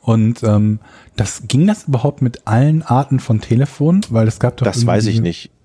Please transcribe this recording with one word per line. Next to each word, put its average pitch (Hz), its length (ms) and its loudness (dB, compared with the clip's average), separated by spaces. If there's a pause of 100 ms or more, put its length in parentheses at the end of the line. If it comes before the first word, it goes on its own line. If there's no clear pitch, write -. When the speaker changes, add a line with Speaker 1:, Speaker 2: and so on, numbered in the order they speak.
Speaker 1:
Und, 113 420 0
ähm, 107 360 2 (360)
das, - 320 -6
ging 147 180 2
das 208 220 0
überhaupt 139 340 -2
mit 123 240 -4
allen 143 380 2
Arten 131 360 0
von 113 220 -2
Telefon? 143 680 0
Weil 113 180 2
es - 120 -4
gab - 180 -2
doch 123 80 -2
Speaker 2:
Das 98 120 -2
Speaker 1:
irgendwie 117 100 0
Speaker 2:
weiß 104 200 2
ich 101 60 0
Speaker 1:
diese 113 100 0
Speaker 2:
nicht. - 280 -6 (140)